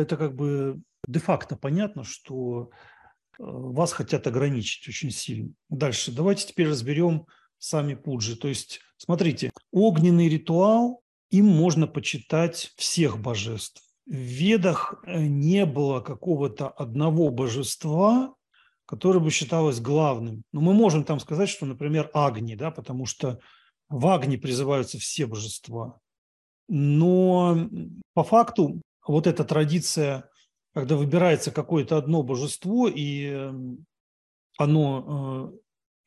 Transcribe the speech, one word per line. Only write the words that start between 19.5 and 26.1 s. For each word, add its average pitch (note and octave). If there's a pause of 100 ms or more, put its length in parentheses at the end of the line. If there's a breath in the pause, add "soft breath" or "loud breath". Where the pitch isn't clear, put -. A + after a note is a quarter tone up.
главным. A#2 (100)
Но D3
мы F3+
можем F3
там D3
сказать, F#3+
что, -
например, D3
Агни, A#2
да, D3
потому B2+
что B2 (520 soft breath)
в D3
Агни D3
призываются C3
все -
божества. A2+ (680)